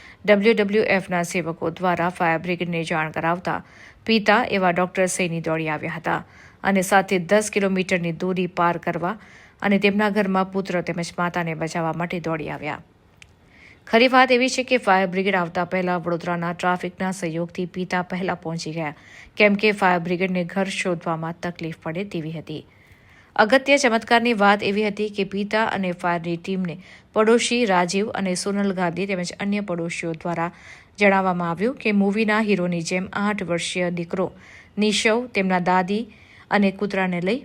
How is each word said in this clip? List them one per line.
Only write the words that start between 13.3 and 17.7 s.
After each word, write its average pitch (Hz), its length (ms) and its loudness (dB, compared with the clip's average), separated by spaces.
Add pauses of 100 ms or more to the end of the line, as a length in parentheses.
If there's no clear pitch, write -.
ખરી 233 220 4
વાત 254 260 6
એવી 247 160 4
છે 254 140 -2
કે 254 140 2
ફાયર 190 300 4
બ્રિગેડ 190 300 0
આવતા 175 340 -2
પહેલા 180 260 0
વડોદરાના 170 540 -2
ટ્રાફિકના 180 600 -2
સહયોગથી 170 560 -4
પિતા 180 360 -4